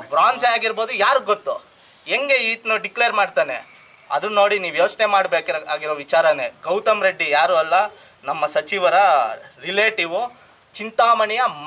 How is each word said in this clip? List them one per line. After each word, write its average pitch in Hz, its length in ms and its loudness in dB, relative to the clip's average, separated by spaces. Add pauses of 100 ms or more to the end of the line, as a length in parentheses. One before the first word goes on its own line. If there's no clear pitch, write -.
(100)
ಬ್ರಾನ್ಸೇ 240 360 2
ಆಗಿರ್ಬೋದು, 226 460 -2
ಯಾರಿಗ್ 220 340 2
ಗೊತ್ತು? 196 280 -2 (520)
ಹೆಂಗೆ 262 300 0 (140)
ಈತನ 226 260 -4
ಡಿಕ್ಲೇರ್ 226 360 -2
ಮಾಡ್ತಾನೆ? 175 440 -2 (540)
ಅದನ್ನ 190 240 -4
ನೋಡಿ 202 240 4
ನೀವು 170 180 -6
ಯೋಚನೆ 208 300 2
ಮಾಡ್ಬೇಕಾಗಿರೋ 165 880 -2
ವಿಚಾರನೇ. 147 520 0 (180)
ಗೌತಮ್ 208 380 -2
ರೆಡ್ಡಿ 170 280 -2
ಯಾರು 160 320 2
ಅಲ್ಲ, 160 120 -2 (500)
ನಮ್ಮ 151 220 -4
ಸಚಿವರ 165 480 0 (720)
ರಿಲೇಟಿವ್, 196 500 -2 (580)
ಚಿಂತಾಮಣಿಯ 226 680 0 (240)